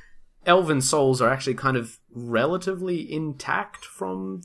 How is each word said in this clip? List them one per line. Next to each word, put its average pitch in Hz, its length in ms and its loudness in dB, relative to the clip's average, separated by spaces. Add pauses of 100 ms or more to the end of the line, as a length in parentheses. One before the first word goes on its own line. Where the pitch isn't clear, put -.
(460)
elven 175 340 6
souls 135 400 4
are 117 100 6
actually 131 240 -2
kind 131 220 0
of 117 220 -4 (140)
relatively 170 1000 -2
intact 156 720 -6
from 190 600 -8